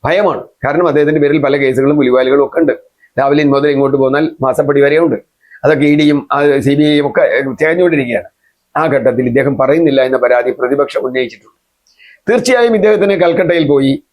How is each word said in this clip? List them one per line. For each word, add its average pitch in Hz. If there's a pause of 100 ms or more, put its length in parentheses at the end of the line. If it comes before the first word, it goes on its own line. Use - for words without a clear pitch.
ഭയമാണ്. 175 (200)
കാരണം 156
അദ്ദേഹത്തിന്റെ 151
പേരിൽ 143
പല 139
കേസുകളും 139
പുലിവാലുകളും 131
ഒക്കെ 165
ഉണ്ട്. 151 (460)
രാവിലെ 143
മുതൽ 139
ഇങ്ങോട്ട് 139
പോന്നാൽ 139 (100)
മാസപ്പടി 139
വരെ 143
ഉണ്ട്. 156 (480)
അതൊക്കെ 143
ഇ 147
ഡിയും, 147
ആ, 143
സി 139
ബി 147
ഐയും 147
ഒക്കെ 135 (220)
തേഞ്ഞുകൊണ്ടിരിക്കുകയാണ്. 156 (500)
ആ 160
ഘട്ടത്തിൽ 127
ഇദ്ദേഹം 127
പറയുന്നില്ല 135
എന്ന 131
പരാതി 123
പ്രതിപക്ഷം 139
ഉന്നയിച്ചിട്ടുണ്ട്. 127 (680)
തീർച്ചയായും 240
ഇദ്ദേഹത്തിന് 202
കൽക്കട്ടയിൽ 170
പോയി 139 (100)